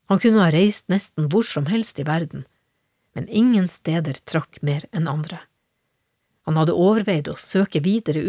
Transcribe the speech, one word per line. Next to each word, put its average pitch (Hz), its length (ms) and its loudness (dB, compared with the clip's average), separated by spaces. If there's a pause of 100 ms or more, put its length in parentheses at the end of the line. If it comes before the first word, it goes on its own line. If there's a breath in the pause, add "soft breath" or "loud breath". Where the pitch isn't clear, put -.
(120)
han 196 80 4
kunne 220 240 4
ha 165 80 4
reist 196 400 2
nesten 156 400 -2
hvor 226 160 2
som 147 240 -4
helst 226 280 -4
i 139 80 -6
verden, 151 360 -4 (720)
men 135 160 -8
ingen 220 400 2
steder 160 560 -4
trakk - 340 -4
mer 147 300 -2
enn 165 160 -2
andre. 151 320 -6 (1040)
Han 156 140 0
hadde 160 180 2
overveid 185 540 2
å - 100 -12
søke 190 400 0
videre 170 480 0